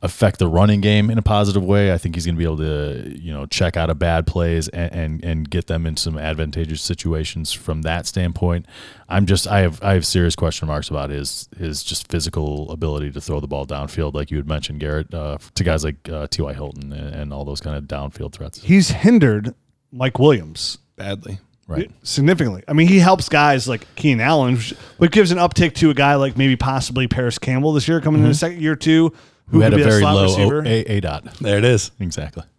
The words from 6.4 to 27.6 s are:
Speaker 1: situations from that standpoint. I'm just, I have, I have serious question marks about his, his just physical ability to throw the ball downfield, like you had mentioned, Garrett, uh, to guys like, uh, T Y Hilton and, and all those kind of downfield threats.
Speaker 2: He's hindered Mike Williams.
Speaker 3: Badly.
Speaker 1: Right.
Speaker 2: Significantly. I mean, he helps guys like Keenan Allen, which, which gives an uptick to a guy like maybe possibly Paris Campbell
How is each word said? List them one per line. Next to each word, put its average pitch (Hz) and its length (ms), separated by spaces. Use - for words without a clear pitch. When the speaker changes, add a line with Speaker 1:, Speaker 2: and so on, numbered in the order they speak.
Speaker 1:
situations 80 680
from 78 300
that 80 260
standpoint. 87 580
I'm 98 160
just, 95 220
I 101 120
have, 85 240
I 98 100
have 90 120
serious 87 300
question 80 320
marks 76 220
about 71 200
his, 71 480
his 80 260
just - 260
physical 76 640
ability 76 400
to 69 100
throw 73 180
the 71 80
ball 69 180
downfield, 71 480
like 71 180
you 76 60
had 71 100
mentioned, 73 320
Garrett, 76 340
uh, 76 240
to - 80
guys 80 200
like, 76 260
uh, 76 180
T - 140
Y 71 120
Hilton 71 400
and, 71 220
and 73 180
all 71 120
those 71 160
kind 76 140
of 71 100
downfield 71 480
threats. - 300
Speaker 2:
He's 190 260
hindered 127 640
Mike 127 280
Williams. 107 580
Speaker 3:
Badly. 98 440
Speaker 1:
Right. 160 240
Speaker 2:
Significantly. 139 680
I 151 60
mean, 160 140
he 190 100
helps 180 320
guys 147 380
like 120 260
Keenan 123 320
Allen, 135 300
which, 113 160
which 170 140
gives 196 200
an 180 60
uptick 175 380
to 160 160
a - 20
guy 139 220
like 139 200
maybe 135 200
possibly 131 520
Paris 120 300
Campbell 135 360